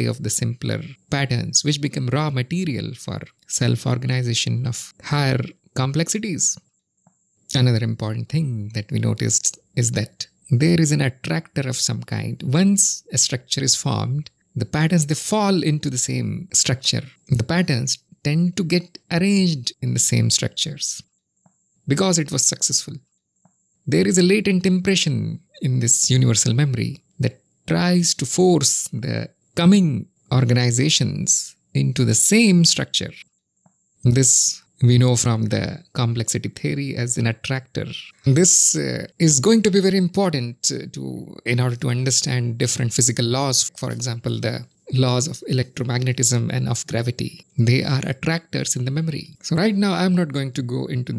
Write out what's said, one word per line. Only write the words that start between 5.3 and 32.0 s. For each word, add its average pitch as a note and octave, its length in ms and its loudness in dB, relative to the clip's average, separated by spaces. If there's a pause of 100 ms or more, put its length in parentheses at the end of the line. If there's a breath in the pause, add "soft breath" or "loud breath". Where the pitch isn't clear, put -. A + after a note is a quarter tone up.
complexities. D#3+ 840 -2 (960)
Another B2 300 2
important A2+ 440 -6
thing B2 460 -4
that G#2 160 -8
we A2 80 -2
noticed A2 600 -2 (180)
is A#2 160 0
that - 340 -4 (240)
there E3 300 4
is D3+ 120 2
an D3 80 2
attractor C#3+ 680 -4
of B2+ 80 -4
some A#2 260 -4
kind. A2+ 400 -6
Once F#3+ 720 2
a C3 60 -4
structure - 440 -2
is C3+ 140 0
formed, B2 540 -2 (260)
the G#2 80 -2
patterns, D#3 420 2
they D3+ 80 0
fall G3 480 0
into D3+ 280 0
the B2+ 80 -4
same B2 540 -4
structure. - 500 0 (260)
The A#2+ 160 2
patterns D#3+ 540 0 (260)
tend E3+ 320 0
to G3+ 80 -2
get E3+ 340 -2 (120)
arranged F3+ 640 0 (100)
in B2 100 0
the B2 80 0
same A#2 300 2
structures - 720 -4 (840)
because E3+ 320 2
it D3 140 -2
was C#3 120 0
successful. - 500 -2 (920)
There E3 200 2
is G3 120 2
a F#3 40 6
latent F#3 440 2
impression F3+ 760 0 (200)
in B2+ 200 0
this - 300 2
universal A#2+ 440 4
memory C3 480 -2 (180)
that A#2+ 200 -2 (260)
tries F3 480 2
to C#3+ 120 -4
force F3 640 2
the A2+ 360 -4 (260)
coming F3 520 4 (260)
organizations B2 1200 2 (200)
into C3+ 300 0